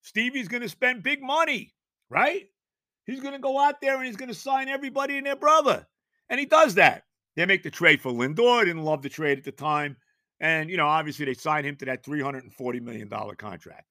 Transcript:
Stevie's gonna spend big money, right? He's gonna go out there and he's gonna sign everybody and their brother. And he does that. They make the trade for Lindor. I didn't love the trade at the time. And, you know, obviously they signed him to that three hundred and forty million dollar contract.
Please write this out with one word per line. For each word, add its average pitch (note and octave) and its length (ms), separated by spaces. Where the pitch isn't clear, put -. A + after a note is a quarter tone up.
Stevie's A#3+ 480
gonna A#3+ 180
spend B3 360
big C#4+ 180
money, C#4+ 520
right? C4+ 380
He's C4 160
gonna C#4 180
go C4+ 180
out C#4+ 220
there C4+ 160
and C4 100
he's A3+ 120
gonna B3 160
sign C4+ 340
everybody C#4 480
and C#4 100
their C#4 120
brother. C#4+ 500
And B3 80
he C#4+ 80
does D4+ 300
that. D#3 280
They E3 80
make F#3+ 180
the D#3 80
trade D#3 300
for C3 100
Lindor. D#3 480
I G#3+ 60
didn't E3 180
love D#3 200
the C#3 40
trade C#3+ 300
at C3+ 80
the C#3 80
time. D3 420
And, D#3+ 280
you F3+ 60
know, D#3 100
obviously D3+ 380
they C3+ 100
signed D3+ 320
him C#3+ 120
to C3+ 80
that B2+ 180
three D3 180
hundred C3+ 220
and - 100
forty B2 280
million A2 260
dollar G#2 280
contract. F2 560